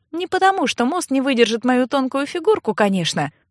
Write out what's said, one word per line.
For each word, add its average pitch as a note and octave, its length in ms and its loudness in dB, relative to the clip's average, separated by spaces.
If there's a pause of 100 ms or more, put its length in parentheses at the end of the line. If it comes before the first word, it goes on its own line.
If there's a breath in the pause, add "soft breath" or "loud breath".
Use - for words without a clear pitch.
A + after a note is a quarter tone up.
(100)
Не E4+ 160 -6
потому, F#4 400 2
что A#3+ 200 0
мост E4 240 -4
не C4+ 100 2
выдержит A#3 440 2
мою B3+ 220 2
тонкую C#4 400 -2
фигурку, F4 480 -2
конечно. F3 580 0 (180 soft breath)